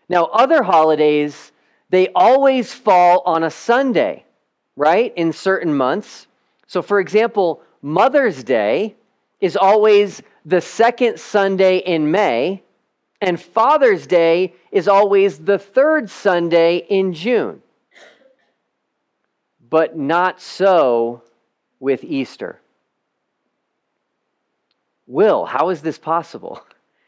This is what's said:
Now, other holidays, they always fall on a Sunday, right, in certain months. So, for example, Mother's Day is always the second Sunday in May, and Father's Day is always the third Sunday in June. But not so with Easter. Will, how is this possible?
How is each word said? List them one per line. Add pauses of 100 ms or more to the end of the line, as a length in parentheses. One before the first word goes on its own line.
Now,
other
holidays, (360)
they
always
fall
on
a
Sunday, (500)
right,
in
certain
months. (400)
So,
for
example, (200)
Mother's
Day (440)
is
always (220)
the
second
Sunday
in
May, (580)
and
Father's
Day (160)
is
always
the
third
Sunday
in
June. (2000)
But
not
so (580)
with
Easter. (2500)
Will,
how
is
this
possible? (440)